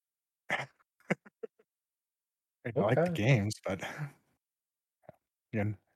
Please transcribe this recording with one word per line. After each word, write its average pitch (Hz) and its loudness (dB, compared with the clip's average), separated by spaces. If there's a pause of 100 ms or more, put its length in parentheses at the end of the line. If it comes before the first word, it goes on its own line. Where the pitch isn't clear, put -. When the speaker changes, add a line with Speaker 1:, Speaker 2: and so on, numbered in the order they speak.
Speaker 1:
<laughs> - -18
I - -4 (2000)
like 117 2
the 156 4
Speaker 2:
Okay. 175 0
Speaker 1:
games, 110 4 (120)
but 95 -4 (1700)
again, 104 -2
I - -20